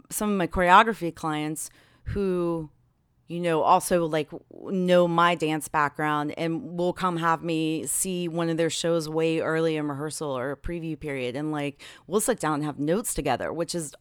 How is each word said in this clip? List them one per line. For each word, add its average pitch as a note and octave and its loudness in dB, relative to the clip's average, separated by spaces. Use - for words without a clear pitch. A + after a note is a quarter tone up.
some G#3+ -2
of G3+ 0
my F3 2
choreography F#3 6
clients D3+ -6
who, F3 -2
you E3+ -6
know, E3 2
also, F3 4
like, D#3 -2
w-, - -14
know F3+ 6
my E3+ 4
dance D#3 -2
background D3+ 0
and E3 -4
will F3 0
come F3+ -2
have E3 0
me D#3+ -2
see F3 -2
one E3 -2
of E3 0
their E3 2
shows E3 0
way D#3+ 0
early D#3+ 0
in D3+ -2
rehearsal D3 -6
or C3 -4
a C3+ -8
preview E3 -8
period. C3 -6
And, D3+ -4
like, C#3+ -6
we'll G#3 0
sit - 0
down D#3 0
and D3 -2
have D3 -6
notes D#3 0
together, B2 -2
which E3 -4
is D#3+ -6